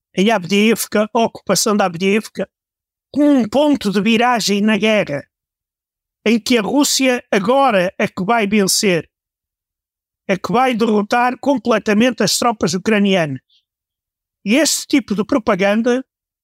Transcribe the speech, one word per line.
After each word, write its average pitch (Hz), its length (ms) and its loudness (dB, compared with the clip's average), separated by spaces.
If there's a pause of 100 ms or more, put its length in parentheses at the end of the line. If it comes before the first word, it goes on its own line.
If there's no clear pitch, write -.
(160)
em 196 140 2
Avdiivka, 208 800 0
a 240 60 0
ocupação 220 580 -2
de 208 60 0
Avdiivka, 190 640 -4 (640)
como 294 180 2
um 254 200 2
ponto 269 420 0
de 196 100 -2
viragem 220 600 0
na 220 160 0
guerra, 202 500 -2 (1000)
em 226 140 2
que 240 180 0
a 220 60 2
Rússia 254 720 0
agora 220 640 0
é 220 80 -2
que - 180 -8
vai 226 220 0
vencer, 190 640 0 (1160)
é 190 80 0
que - 160 -6
vai 254 200 2
derrotar 240 680 0
completamente 233 840 0
as - 160 0
tropas 226 360 -2
ucranianas. 190 680 0 (1040)
E 202 100 0
este - 320 0
tipo 220 300 -2
de 202 80 -2
propaganda 226 800 0 (380)